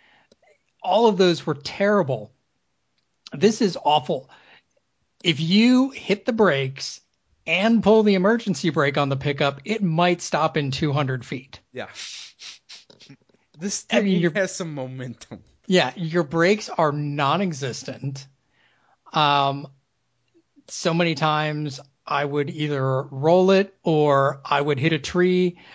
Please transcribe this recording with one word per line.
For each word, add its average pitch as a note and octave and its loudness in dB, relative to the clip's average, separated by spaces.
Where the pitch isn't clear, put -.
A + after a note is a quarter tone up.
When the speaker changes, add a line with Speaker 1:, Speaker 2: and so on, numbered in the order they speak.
Speaker 1:
All G#3 4
of G3 2
those F3 2
were D3+ -2
terrible. C#3 -2
This F#3+ 2
is F#3 0
awful. D3+ 0
If D#3 0
you A#3+ 4
hit - -6
the B3+ 0
brakes C#3 0
and G3+ 2
pull A3 4
the G3+ 4
emergency F#3+ 0
brake C#3+ 0
on C#3+ 0
the C3+ 0
pickup, C#3 -2
it G#3+ -4
might F3 2
stop D#3 -2
in C#3+ -2
two C#3+ -2
hundred C3+ -2
feet. - -14
Speaker 2:
Yeah. A#2 -12
This F#3+ -8
Speaker 1:
I A3+ 0
mean, G#3+ 2
Speaker 2:
thing F3 4
Speaker 1:
you're E3+ 2
Speaker 2:
has F#3 -2
some E3 -8
momentum. B2+ -12
Speaker 1:
Yeah, E3 2
your E3+ -2
brakes E3+ 0
are D#3 0
non-existent. C#3+ -4
Um, C#3 0
so - -4
many E3+ 0
times D3+ -4
I D3 -2
would C#3+ -4
either C#3 -2
roll D#3+ 2
it G3 2
or C#3+ 2
I C#3+ 0
would C#3+ 0
hit D#3+ 0
a D3+ 0
tree F3+ 2